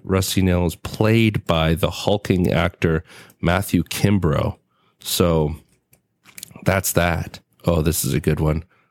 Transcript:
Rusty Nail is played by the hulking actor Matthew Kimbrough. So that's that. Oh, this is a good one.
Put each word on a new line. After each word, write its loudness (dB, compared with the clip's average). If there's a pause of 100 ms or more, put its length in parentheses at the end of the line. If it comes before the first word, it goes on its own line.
Rusty 0
Nail 2
is -2
played 0
by 2
the 0
hulking 0
actor 0 (380)
Matthew 0
Kimbrough. 0 (420)
So 0 (1080)
that's 0
that. -2 (240)
Oh, 2
this 0
is -2
a -2
good 0
one. -2 (280)